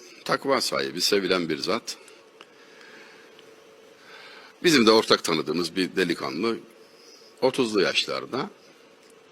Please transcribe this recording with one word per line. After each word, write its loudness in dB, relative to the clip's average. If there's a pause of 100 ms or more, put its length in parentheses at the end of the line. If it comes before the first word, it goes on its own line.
(260)
takva 0
sahibi, -4
sevilen 0
bir -2
zat. -6 (2750)
Bizim 6
de 8
ortak 4
tanıdığımız -2
bir -2
delikanlı, -2 (840)
otuzlu 0
yaşlarda. -4 (840)